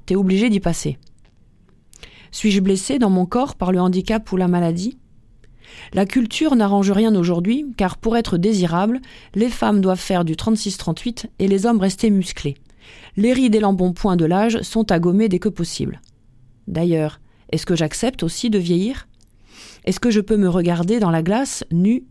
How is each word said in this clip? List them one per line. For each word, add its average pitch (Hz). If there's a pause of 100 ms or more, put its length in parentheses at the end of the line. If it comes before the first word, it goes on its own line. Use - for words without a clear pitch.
t'es 185
obligé 196
d'y 202
passer. » 165 (1300)
Suis-je 202
blessée 190
dans 220
mon 185
corps 247
par 180
le 180
handicap 185
ou 190
la 185
maladie ? 175 (920)
La 196
culture 262
n'arrange 202
rien 214
aujourd'hui, 180 (120)
car 185
pour 226
être 226
désirable, 190 (340)
les 226
femmes 214
doivent 185
faire 180
du 160
trente-six 214
trente-huit 220 (100)
et 196
les 196
hommes 233
rester 196
musclés. 185 (600)
Les 220
rides 254
et 220
l'embonpoint 185
de 165
l'âge 202
sont 220
à 175
gommer 185
dès 180
que 214
possible. - (640)
D'ailleurs, 160 (300)
est-ce -
que 180
j'accepte 170
aussi 220
de 208
vieillir ? 180 (800)
Est-ce -
que 240
je 214
peux 208
me 196
regarder 175
dans 190
la 160
glace, 220
nue, 202